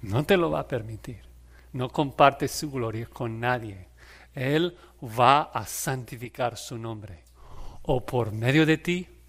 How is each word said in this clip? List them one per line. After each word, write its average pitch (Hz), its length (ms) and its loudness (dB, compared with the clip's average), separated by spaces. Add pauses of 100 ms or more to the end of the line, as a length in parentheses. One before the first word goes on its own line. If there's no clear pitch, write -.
No 113 220 0
te 196 120 4
lo 165 140 2
va 151 100 0
a - 80 -6
permitir. 110 540 -8 (500)
No 127 160 -4
compartes 139 600 4
su 151 200 -6
gloria 113 360 -4
con 113 340 -8
nadie. 113 480 -2 (460)
Él 151 420 0 (260)
va 127 400 6
a 113 240 -6
santificar 123 920 -6
su - 200 -12
nombre, 107 460 -12 (600)
o 131 220 0
por 117 280 -2
medio 131 340 4
de 156 120 4
ti 175 300 -2 (200)